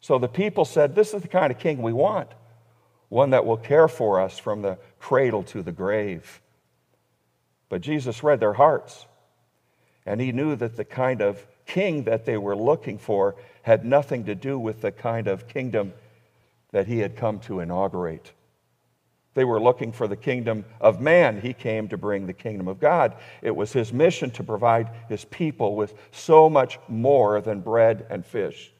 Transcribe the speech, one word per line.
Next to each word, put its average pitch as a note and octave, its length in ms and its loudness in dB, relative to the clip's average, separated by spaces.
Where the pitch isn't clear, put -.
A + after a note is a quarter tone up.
So D3 180 0
the B2 100 -2
people F#3+ 360 0
said, D3 300 0
"This G#3 180 2
is G3+ 100 -8
the E3+ 60 -14
kind E3+ 220 2
of A#2+ 80 -8
king D3+ 240 -4
we A#2 100 -2
want, D#3+ 360 0
one A#2 220 2
that B2+ 140 4
will A2+ 120 0
care C#3+ 320 4
for G#2 320 0
us F#2+ 180 -4
from G#2+ 240 -8
the F#2+ 160 -4
cradle B2+ 420 0
to F#2+ 220 -12
the F2 80 -10
grave." G2 680 -6
But F#2 120 -6
Jesus B2+ 420 -6
read D3 160 2
their G#2+ 140 2
hearts, C#3 540 2
and G#2 140 -4
he B2+ 100 -2
knew C#3+ 240 -2
that A#2 220 -6
the G#2+ 80 -6
kind B2+ 360 -2
of G2+ 240 -2
king F3 380 -2
that A2+ 200 -2
they A2+ 140 -2
were G2+ 160 -4
looking A#2+ 440 -2
for G2 360 0
had A2 220 2
nothing C3 420 0
to G2+ 100 -6
do C3+ 240 -6
with A2 200 -6
the G2+ 120 -4
kind A2+ 340 -6
of F#2+ 220 -4
kingdom A2 440 -4
that G2 160 0
he A#2 140 -2
had G#2+ 160 -4
come G#2+ 240 -4
to G2 180 -10
inaugurate. F2 720 -6
They C3 100 2
were A#2 160 0
looking A#2 300 2
for A#2 160 -6
the G2+ 100 -4
kingdom A2+ 480 -4
of G#2+ 200 4
man. C#3+ 400 4
He A#2+ 120 -6
came A2 360 -6
to G#2+ 80 -10
bring G2 300 -4
the F2+ 60 -10
kingdom G2 360 -10
of F#2+ 100 -8
God. D3+ 380 2
It A2 140 -2
was G#2 160 -4
his A#2 200 -2
mission D3+ 400 2
to - 120 -10
provide A2+ 460 0
his G#2+ 160 -8
people B2+ 500 -4
with G#2+ 200 -4
so D#3 360 8
much C#3 300 2
more A#2 520 2
than G#2 200 -6
bread A2+ 480 2
and F2+ 160 -8
fish. - 560 -8